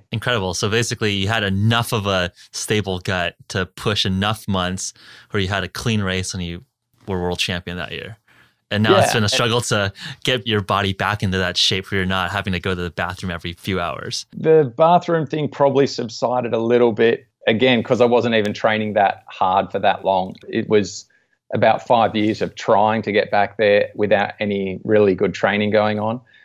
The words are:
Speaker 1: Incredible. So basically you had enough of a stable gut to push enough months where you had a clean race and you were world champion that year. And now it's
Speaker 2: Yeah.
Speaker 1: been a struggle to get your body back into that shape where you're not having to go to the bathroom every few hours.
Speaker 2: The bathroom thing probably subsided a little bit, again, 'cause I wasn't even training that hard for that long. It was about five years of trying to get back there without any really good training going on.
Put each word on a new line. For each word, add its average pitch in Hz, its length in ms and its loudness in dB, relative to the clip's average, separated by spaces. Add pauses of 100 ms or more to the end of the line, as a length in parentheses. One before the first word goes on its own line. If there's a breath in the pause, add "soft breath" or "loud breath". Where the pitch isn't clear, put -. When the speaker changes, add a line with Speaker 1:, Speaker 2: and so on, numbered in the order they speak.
(120)
Speaker 1:
Incredible. 107 400 -2
So 104 160 -2
basically 113 440 -2
you 98 160 -2
had 113 140 -2
enough 104 500 0
of 101 140 -2
a 92 260 0 (200 loud breath)
stable 98 460 -4
gut 90 360 -4 (140)
to 95 180 -4
push - 380 -4
enough 101 440 -2
months 92 440 -4 (380 loud breath)
where 104 120 -2
you 90 60 -2
had 95 160 -2
a 87 40 -8
clean 110 340 -2
race 92 320 -4
and 92 80 -8
you 85 220 -10 (420)
were 95 140 -4
world 87 180 -2
champion 87 400 -6
that 80 140 -10
year. 92 240 -12 (520 soft breath)
And 107 140 0
now 110 160 4
it's 135 100 4
Speaker 2:
Yeah. - 60 0
Speaker 1:
been 110 100 2
a 101 40 2
struggle 120 320 0
to 101 320 -2 (320 loud breath)
get 127 200 0
your 107 160 0
body 98 320 0
back 101 300 -2
into 95 160 0
that 90 180 -2
shape - 320 0
where 98 120 -2
you're 90 60 0
not 92 260 -2
having 98 200 -4
to 87 60 -2
go 92 160 -2
to 90 80 -6
the 87 80 -6
bathroom 90 400 -6
every 85 220 -8
few 92 280 -4
hours. - 460 -8 (100)
Speaker 2:
The 156 400 4
bathroom 170 480 4
thing 151 240 -4
probably 139 380 2
subsided 120 640 -4
a 117 60 0
little 120 320 4
bit, 117 380 0 (180)
again, 117 380 4
'cause 117 160 0
I 120 60 6
wasn't 117 280 2
even 104 180 2
training 107 420 -2
that 98 340 2
hard 95 420 0
for 104 80 -4
that 95 260 0
long. 92 300 0 (140)
It 113 200 -4
was 104 360 0 (500)
about 110 320 2
five 113 300 2
years 107 260 0
of - 140 -6
trying 110 460 2
to 107 100 -4
get 101 180 2
back 101 260 0
there 104 380 4
without 101 460 0
any 98 420 -4
really 104 320 4
good 92 180 0
training 104 380 0
going 107 300 2
on. 113 200 -4 (240 soft breath)